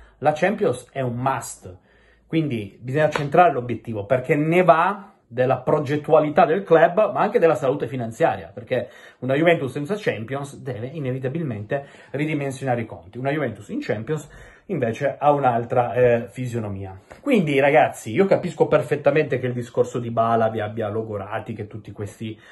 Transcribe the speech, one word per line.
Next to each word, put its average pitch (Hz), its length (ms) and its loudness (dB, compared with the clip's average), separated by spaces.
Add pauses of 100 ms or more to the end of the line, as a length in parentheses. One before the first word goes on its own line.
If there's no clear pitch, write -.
(180)
"La 147 140 2
Champions 175 580 0
è 139 100 -6
un 123 140 -4
must". 120 640 -6 (480)
Quindi 135 540 -4
bisogna 143 280 0
centrare 151 440 4
l'obiettivo, 120 520 -6
perché 131 300 0
ne 160 300 2
va 175 480 4 (200)
della 127 260 2
progettualità 147 880 2
del 170 180 2
club, 170 500 4
ma 135 80 -2
anche 214 180 2
della 165 160 6
salute 147 320 0
finanziaria, 113 680 -2
perché - 380 -4 (300)
una 131 140 -2
Juventus 165 380 2
senza 147 240 -6
Champions 135 640 -6
deve 127 300 -8
inevitabilmente 135 1000 -6 (240)
ridimensionare 139 720 -4
i 113 40 -8
conti. 90 300 -18
Una 131 140 -4
Juventus 117 380 -6
in 247 120 -8
Champions 147 480 -6 (380)
invece 131 520 -4
ha 147 140 4
un'altra, 120 600 0
eh, 120 340 4
fisionomia. 101 720 -8 (220)
Quindi, 165 380 2
ragazzi, 143 520 2
io 180 140 4
capisco 160 400 0
perfettamente 147 720 0
che 127 80 -4
il 120 80 -4
discorso 120 440 -2
Dybala 117 520 0
vi 113 100 -4
abbia 107 280 -4
logorati, 107 680 -6
che 101 120 -10
tutti 104 260 -16
questi 110 460 -10 (140)